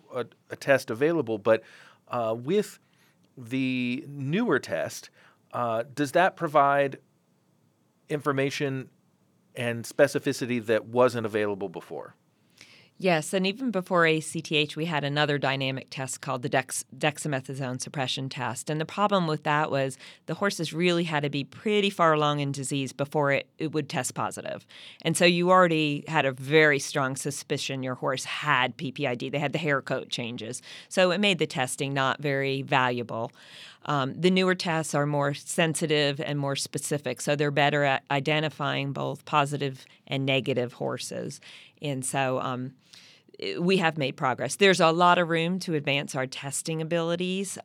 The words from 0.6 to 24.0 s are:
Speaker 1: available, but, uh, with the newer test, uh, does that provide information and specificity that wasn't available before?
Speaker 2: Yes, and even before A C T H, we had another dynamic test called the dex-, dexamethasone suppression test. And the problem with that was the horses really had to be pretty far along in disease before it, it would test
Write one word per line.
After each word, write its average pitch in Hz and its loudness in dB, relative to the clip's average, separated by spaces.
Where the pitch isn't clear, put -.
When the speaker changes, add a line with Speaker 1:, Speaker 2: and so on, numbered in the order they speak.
Speaker 1:
available, 123 0
but, 110 4
uh, 113 -2
with 170 -2
the 127 -2
newer 143 0
test, 92 -4
uh, 120 -2
does 143 -2
that - 4
provide 143 4
information 135 -2
and 117 -4
specificity 131 0
that 107 2
wasn't 117 2
available 104 -2
before? 82 -12
Speaker 2:
Yes, 170 2
and 190 2
even 240 -2
before 180 2
A 160 4
C 156 -6
T 151 -2
H, 147 0
we 151 -4
had 151 -2
another 147 2
dynamic 135 -2
test 131 -10
called 131 -6
the 127 -6
dex-, 131 0
dexamethasone 135 -4
suppression 131 -6
test. 120 -6
And 156 -2
the 160 -2
problem 202 0
with 156 -2
that 151 0
was 135 -2
the 156 -6
horses 170 -2
really 175 2
had 151 -2
to 147 -2
be 139 -2
pretty 208 0
far 170 4
along 147 2
in 139 -2
disease 135 -4
before 143 0
it, - 0
it 156 -4
would 147 -2
test 135 -4